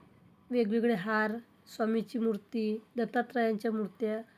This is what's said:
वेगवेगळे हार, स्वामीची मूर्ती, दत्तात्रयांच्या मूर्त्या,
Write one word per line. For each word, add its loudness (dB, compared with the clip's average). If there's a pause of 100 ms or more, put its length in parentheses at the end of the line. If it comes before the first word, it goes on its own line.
(500)
वेगवेगळे 2
हार, 0 (300)
स्वामीची -2
मूर्ती, 0 (180)
दत्तात्रयांच्या 0
मूर्त्या, -2 (180)